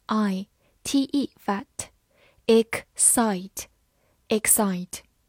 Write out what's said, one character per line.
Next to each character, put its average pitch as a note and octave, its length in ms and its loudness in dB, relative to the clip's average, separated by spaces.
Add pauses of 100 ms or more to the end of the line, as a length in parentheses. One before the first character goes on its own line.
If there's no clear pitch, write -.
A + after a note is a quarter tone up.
I，T G#3 960 -2
E C4+ 320 -2
发 G3+ 300 -6 (840)
T，excite，excite。 - 2500 -2 (280)